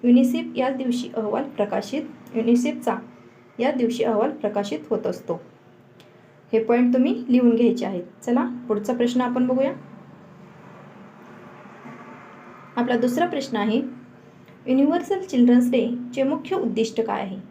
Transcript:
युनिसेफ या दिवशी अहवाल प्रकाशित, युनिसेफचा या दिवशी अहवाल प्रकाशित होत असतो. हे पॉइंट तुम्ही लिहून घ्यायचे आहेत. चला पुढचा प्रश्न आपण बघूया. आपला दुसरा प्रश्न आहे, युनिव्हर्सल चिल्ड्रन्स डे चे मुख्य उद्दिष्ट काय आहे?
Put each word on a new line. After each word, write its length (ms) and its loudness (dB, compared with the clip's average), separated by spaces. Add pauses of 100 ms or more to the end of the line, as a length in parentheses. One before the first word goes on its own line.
युनिसेफ 420 4 (100)
या 120 0
दिवशी 480 -4
अहवाल 280 -4
प्रकाशित, 580 -4 (320)
युनिसेफचा 600 0 (640)
या 120 0
दिवशी 340 -2
अहवाल 260 0
प्रकाशित 480 -4 (120)
होत 160 -2
असतो. 340 -6 (1120)
हे 120 2
पॉइंट 300 4
तुम्ही 340 2
लिहून 260 6
घ्यायचे 320 2
आहेत. 160 -6 (200)
चला 220 0 (240)
पुढचा 240 -2
प्रश्न 280 0
आपण 260 0
बघूया. 260 0 (3000)
आपला 200 0
दुसरा 300 2
प्रश्न 300 -6
आहे, 260 0 (840)
युनिव्हर्सल 540 2
चिल्ड्रन्स 500 4
डे 180 2 (260)
चे 80 0
मुख्य 340 -2
उद्दिष्ट 440 -2
काय 200 -2
आहे? 160 -8 (140)